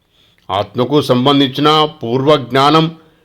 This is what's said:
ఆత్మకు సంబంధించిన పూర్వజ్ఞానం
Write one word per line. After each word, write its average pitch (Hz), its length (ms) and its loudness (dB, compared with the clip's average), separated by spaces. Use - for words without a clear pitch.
ఆత్మకు 123 500 -2
సంబంధించిన 139 840 0
పూర్వజ్ఞానం 139 920 0